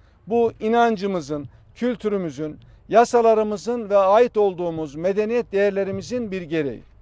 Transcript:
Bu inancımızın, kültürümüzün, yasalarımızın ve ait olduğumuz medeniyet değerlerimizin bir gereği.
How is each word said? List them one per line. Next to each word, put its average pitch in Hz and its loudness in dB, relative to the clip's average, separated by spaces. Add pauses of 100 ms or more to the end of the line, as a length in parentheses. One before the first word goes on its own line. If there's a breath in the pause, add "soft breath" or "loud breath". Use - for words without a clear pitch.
(280)
Bu 226 2
inancımızın, 196 0 (280 soft breath)
kültürümüzün, 180 -4 (300 soft breath)
yasalarımızın 220 2
ve 202 4
ait 202 4
olduğumuz 165 -2
medeniyet 214 -2
değerlerimizin 196 -2
bir 185 -6
gereği. 147 -4 (180)